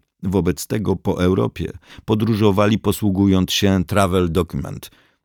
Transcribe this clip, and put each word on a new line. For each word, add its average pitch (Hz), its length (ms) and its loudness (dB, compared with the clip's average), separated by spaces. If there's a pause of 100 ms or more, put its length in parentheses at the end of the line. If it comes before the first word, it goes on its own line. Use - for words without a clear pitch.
(220)
Wobec 90 440 -2
tego 95 300 -2
po 85 260 -4
Europie 95 500 0 (320)
podróżowali, 104 760 2
posługując 98 720 2
się 95 340 2
travel 92 460 0
document. 82 580 -4 (340)